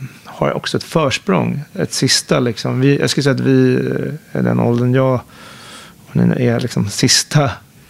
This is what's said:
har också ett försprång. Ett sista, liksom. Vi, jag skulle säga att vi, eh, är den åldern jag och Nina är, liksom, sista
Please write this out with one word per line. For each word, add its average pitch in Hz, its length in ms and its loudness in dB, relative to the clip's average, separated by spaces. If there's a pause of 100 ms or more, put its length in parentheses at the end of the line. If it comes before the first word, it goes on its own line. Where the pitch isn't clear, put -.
(240)
har - 280 -4
också - 240 -6
ett - 80 -4
försprång. 143 760 -2 (140)
Ett 180 180 -4
sista, - 480 0
liksom. 123 400 -2
Vi, 139 180 4
jag 131 120 0
skulle 143 140 -2
säga 139 100 2
att 123 60 0
vi, 127 340 4
eh, 131 680 -4
är - 20 0
den 120 180 2
åldern 120 340 2
jag 131 260 2 (840)
och - 100 -10
Nina 117 200 4
är, 120 240 0
liksom, 120 280 -4
sista 135 600 2 (400)